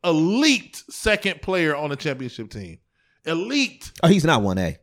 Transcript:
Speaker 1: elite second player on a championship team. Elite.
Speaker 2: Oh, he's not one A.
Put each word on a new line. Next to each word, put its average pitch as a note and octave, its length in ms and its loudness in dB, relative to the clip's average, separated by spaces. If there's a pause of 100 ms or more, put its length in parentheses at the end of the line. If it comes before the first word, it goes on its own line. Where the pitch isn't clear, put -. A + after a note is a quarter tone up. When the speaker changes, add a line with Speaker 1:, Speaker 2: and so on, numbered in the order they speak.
Speaker 1:
elite F#3 840 2
second G3+ 520 -2
player E3+ 340 0
on D3 160 -4
a C#3+ 40 -4
championship B2+ 540 -8
team. F2 300 -14 (460)
Elite. G#3 680 -4 (100)
Speaker 2:
Oh, E3+ 60 6
he's F3 180 6
not C#3+ 160 4
one F#2+ 160 0
A. E2+ 240 -2